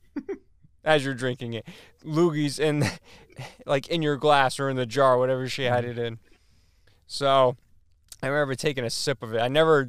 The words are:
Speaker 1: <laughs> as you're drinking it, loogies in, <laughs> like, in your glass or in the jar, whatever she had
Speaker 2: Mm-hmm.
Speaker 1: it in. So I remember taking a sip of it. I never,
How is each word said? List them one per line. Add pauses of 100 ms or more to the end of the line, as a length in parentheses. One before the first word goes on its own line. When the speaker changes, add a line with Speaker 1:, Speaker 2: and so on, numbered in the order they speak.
(140)
Speaker 1:
<laughs>
as
you're
drinking
it, (380)
loogies
in, (420)
<laughs>
like,
in
your
glass
or
in
the
jar,
whatever
she
had
Speaker 2:
Mm-hmm.
Speaker 1:
it
in. (880)
So (680)
I
remember
taking
a
sip
of
it.
I
never,